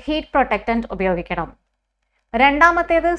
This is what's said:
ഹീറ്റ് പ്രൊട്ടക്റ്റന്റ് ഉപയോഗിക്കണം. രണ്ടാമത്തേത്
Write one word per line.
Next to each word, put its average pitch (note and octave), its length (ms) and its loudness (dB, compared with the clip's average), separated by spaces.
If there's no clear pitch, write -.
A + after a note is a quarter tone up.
ഹീറ്റ് D#4 280 -4
പ്രൊട്ടക്റ്റന്റ് A#3 640 0
ഉപയോഗിക്കണം. F3 560 -2
രണ്ടാമത്തേത് E4 840 2